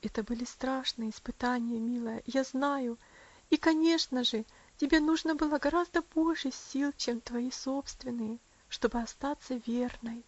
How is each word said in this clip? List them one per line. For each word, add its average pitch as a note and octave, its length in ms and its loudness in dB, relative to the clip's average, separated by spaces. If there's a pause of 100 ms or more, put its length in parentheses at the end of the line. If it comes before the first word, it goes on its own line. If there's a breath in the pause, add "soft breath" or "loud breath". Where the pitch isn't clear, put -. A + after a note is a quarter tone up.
Это A3 200 -4
были A#3 220 -2
страшные C4 680 -4
испытания, A#3+ 680 -2
милая, A3+ 460 -2
я C4 180 2
знаю. C4 540 0 (520 loud breath)
И, D#4 60 6
конечно D#4+ 680 4
же, A3 200 0 (320 soft breath)
тебе D4 240 4
нужно D#4+ 340 2
было D4+ 240 2
гораздо E4+ 440 2
больше D#4+ 500 0
сил, C#4+ 440 -2
чем A#3+ 240 -2
твои A#3+ 300 -4
собственные, A#3+ 880 -6 (300 soft breath)
чтобы A#3+ 320 0
остаться - 540 -6 (120)
верной A#3 600 -4